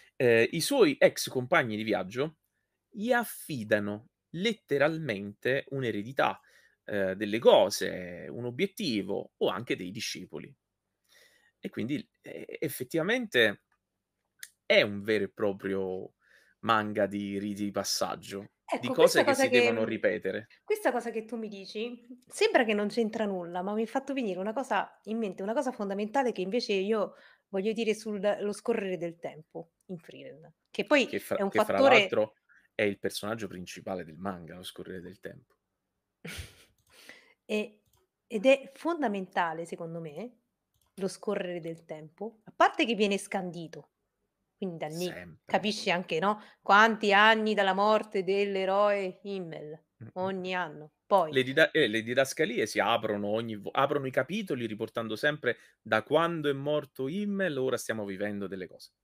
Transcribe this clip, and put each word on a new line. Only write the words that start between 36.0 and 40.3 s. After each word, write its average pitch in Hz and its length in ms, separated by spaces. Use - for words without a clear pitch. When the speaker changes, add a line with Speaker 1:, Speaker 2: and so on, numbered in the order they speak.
Speaker 2:
<laughs> - 500
E, 214 340
ed 208 200
è 269 280
fondamentale 196 920
secondo 170 340
me, 165 400